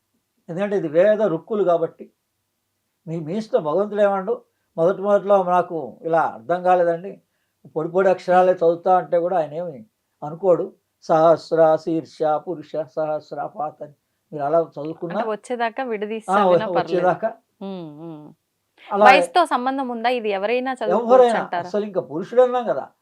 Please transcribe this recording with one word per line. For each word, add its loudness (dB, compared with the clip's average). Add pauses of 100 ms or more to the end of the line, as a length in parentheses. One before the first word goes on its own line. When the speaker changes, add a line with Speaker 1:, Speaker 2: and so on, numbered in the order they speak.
(480)
Speaker 1:
ఎందుకంటే -4
ఇది -2
వేద 4
రుక్కులు -2
కాబట్టి, -2 (960)
మీ, -8
మీ -8
ఇష్టం. -2
భగవంతుడు 0
ఏమన్నాడు, 0 (340)
మొదటి 0
మొదట్లో 2
నాకు -2
ఇలా 0
అర్థం -4
కాలేదండి, 0 (560)
పొడి -4
పొడి 2
అక్షరాలే 2
చదువుతా 2
అంటే -2
కూడా -2
ఆయన -4
ఏమి -10 (360)
అనుకోడు. 0 (300)
"సహస్ర 4
శీర్ష -6 (300)
పురుష -10
సహస్రపాత్" -8
అని -18 (400)
మీరు -6
అలా 2
చదువుకున్నా, -8
Speaker 2:
అంటే -4
వచ్చేదాకా -6
విడదీసి -6
Speaker 1:
ఆ, 2
Speaker 2:
చదివినా 2
పర్లేదు. -2
Speaker 1:
వచ్చేదాకా. 0 (300)
Speaker 2:
ఉమ్, -14
ఉమ్. -18 (580)
Speaker 1:
అలా 2
Speaker 2:
వయసుతో 6
సంబంధం -4
ఉందా? -4
ఇది -2
ఎవరైనా -2
చదువుకోవచ్చు 0
Speaker 1:
ఎవరైనా, 6
Speaker 2:
అంటారా? -6
Speaker 1:
అసలు -4
ఇంకా -4
పురుషుడు 0
అన్నాం 0
కదా, -4 (140)